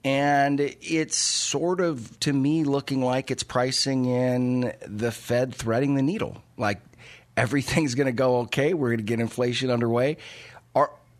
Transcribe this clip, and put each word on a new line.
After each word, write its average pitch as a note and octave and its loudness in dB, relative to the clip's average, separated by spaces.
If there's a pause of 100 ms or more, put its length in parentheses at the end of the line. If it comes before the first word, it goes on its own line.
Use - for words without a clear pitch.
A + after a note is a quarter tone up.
And C#3 2
it's D#3 -2
sort F3 -2
of, D3+ -4
to D3 0
me, D3 2
looking C#3 0
like B2+ 0
it's B2+ -4
pricing C3 0
in B2 0 (120)
the G#2+ -4
Fed A#2+ -2
threading B2+ 0
the C3+ 2
needle. E3+ -2 (140)
Like, G#2 -2 (560)
everything's C3+ 0
gonna C3+ 2
go B2+ 2
okay. C#3 0
We're C3+ 0
gonna A2+ 0
get A2+ 0
inflation B2 0
underway. A#2+ 2 (580)
Are, C#3+ 4 (280)